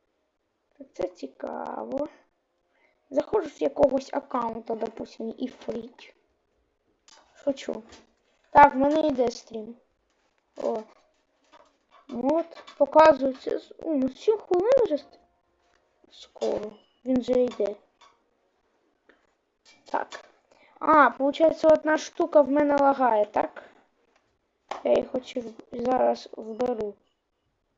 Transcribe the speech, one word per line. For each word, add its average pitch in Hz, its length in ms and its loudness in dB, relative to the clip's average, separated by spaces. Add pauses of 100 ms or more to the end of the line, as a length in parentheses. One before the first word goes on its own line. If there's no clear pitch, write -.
(760)
Так, 269 160 -20
це - 140 -6
цікаво. - 1000 -8 (1000)
Заходжу 294 400 -2
з - 120 -12
якогось 277 520 0
аккаунта, 233 600 -6
допустим, 226 640 -10
Іфріт. - 760 -12 (1160)
Шучу. - 500 -6 (680)
Так, 285 260 8
в - 20 -2
мене 302 300 0
йде 254 240 0
стрім. 226 440 -16 (880)
О. 220 200 -4 (1300)
От, 285 540 -4 (140)
показується. 277 840 4
З-, - 200 -18
у, 330 140 -6
ну, 262 160 -2
сім 427 280 -2
хвилин 370 340 0 (120)
вже 311 120 0
ст-, - 240 -14 (920)
скоро. 214 600 -6 (340)
Він 254 160 0
же 247 220 0
йде. 214 320 -4 (2000)
Так. - 400 -8 (540)
А, 294 300 6
получається, 302 580 2
одна 311 300 4
штука 320 440 2
в 262 100 2
мене 285 260 2
лагає, 254 480 2
так? 277 380 -6 (1200)
Я 240 80 0
її 240 120 2
хочу - 360 -8
в-, 226 140 -12 (180)
зараз 240 600 -2
вберу. 220 600 -6 (840)